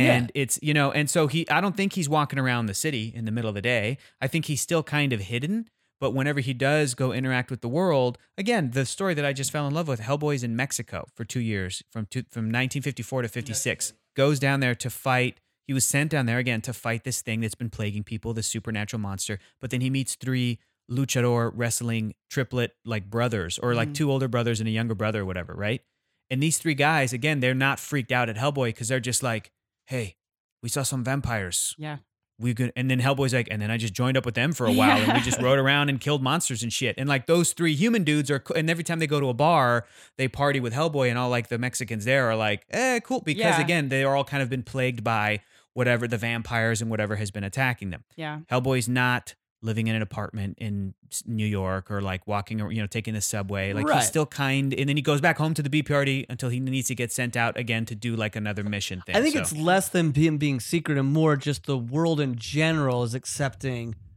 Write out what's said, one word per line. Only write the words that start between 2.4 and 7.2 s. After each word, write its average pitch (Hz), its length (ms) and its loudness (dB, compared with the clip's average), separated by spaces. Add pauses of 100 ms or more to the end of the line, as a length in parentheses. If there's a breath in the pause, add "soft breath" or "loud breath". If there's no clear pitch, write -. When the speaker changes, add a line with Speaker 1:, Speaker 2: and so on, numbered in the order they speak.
Speaker 1:
the 98 80 -2
city 113 400 -2
in 117 100 -6
the 107 60 -4
middle 113 180 -2
of 101 60 -4
the 101 60 -4
day. 117 360 0 (240 soft breath)
I 135 60 0
think 156 180 -2
he's 147 160 -2
still 160 220 0
kind 147 300 0
of 107 80 -2
hidden. 143 460 -4 (320)
But 135 120 0
whenever 139 280 0
he 131 140 -2
does 139 420 2
go 131 160 0
interact 127 400 -2